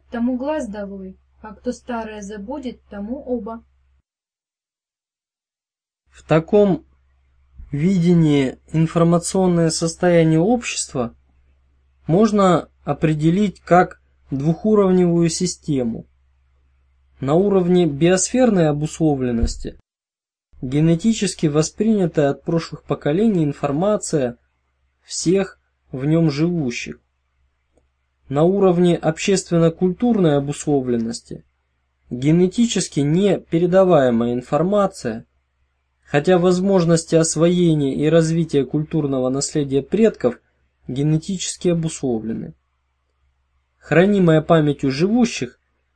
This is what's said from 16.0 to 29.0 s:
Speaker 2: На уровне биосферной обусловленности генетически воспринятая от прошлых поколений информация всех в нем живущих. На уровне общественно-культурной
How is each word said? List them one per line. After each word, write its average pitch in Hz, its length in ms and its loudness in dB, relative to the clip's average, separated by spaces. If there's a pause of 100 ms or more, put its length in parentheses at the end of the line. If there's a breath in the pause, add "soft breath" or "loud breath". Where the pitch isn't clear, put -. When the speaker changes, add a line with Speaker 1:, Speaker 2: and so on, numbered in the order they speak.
Speaker 2:
На 135 160 -2
уровне 180 520 2
биосферной 180 800 0
обусловленности 139 1080 -2 (840)
генетически 165 840 0
воспринятая 160 840 0
от 143 120 -8
прошлых 165 420 -6
поколений 170 600 0
информация 147 920 -2 (640)
всех - 560 -4 (340)
в 131 140 -8
нем 160 240 2
живущих. 151 680 -4 (1300)
На 143 160 0
уровне 180 520 2
общественно-культурной 175 1400 0